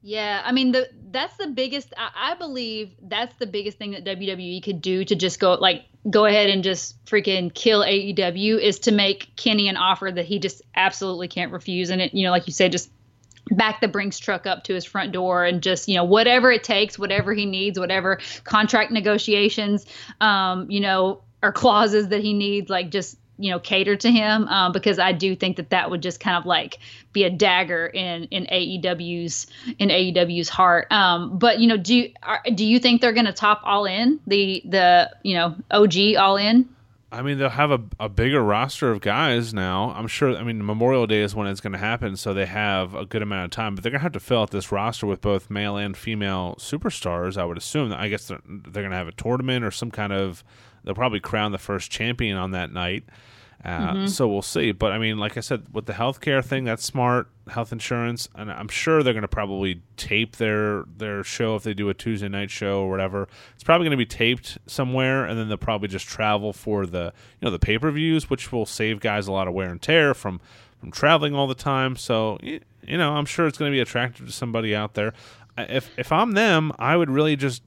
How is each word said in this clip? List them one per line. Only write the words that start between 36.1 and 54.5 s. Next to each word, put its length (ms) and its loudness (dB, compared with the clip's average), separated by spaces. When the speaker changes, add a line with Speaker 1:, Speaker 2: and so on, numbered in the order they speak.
Speaker 1:
All 220 6
In? 320 4
Speaker 2:
I 100 -6
mean, 160 -2
they'll 100 2
have 220 2
a, 100 2
a 80 -4
bigger 340 2
roster 500 2
of 100 -2
guys 520 0
now. 440 -2
I'm 100 -8
sure, 300 0
I 60 -6
mean, 200 -4
Memorial 440 2
Day 140 2
is 140 -2
when 120 -4
it's 120 -6
gonna 200 -8
happen, 360 -4
so 200 -6
they 100 0
have 480 -2
a 120 -8
good 180 -6
amount 220 -4
of 60 -10
time. 220 -6
But 100 -10
they're 80 -2
gonna 120 -4
have 100 -4
to 60 -6
fill 240 0
out 80 -4
this 200 -6
roster 360 -4
with 120 -2
both 300 -2
male 280 -4
and 200 -6
female 600 -4
superstars, 800 -4
I 80 -2
would 120 -6
assume. 340 -4
I 160 -6
guess 200 -6
they're, 180 -12
they're 380 -12
gonna 120 -6
have 120 -6
a 60 -14
tournament 520 -2
or 60 -2
some 180 -8
kind 240 -4
of, 300 -4
they'll 120 -8
probably 240 -2
crown 320 -2
the 60 -6
first 340 -6
champion 460 -4
on 140 -4
that 200 -6
night. 320 -6
Uh, 300 -4
Speaker 1:
Mm-hmm. 140 -2
Speaker 2:
so 200 0
we'll 140 -2
see. 300 -2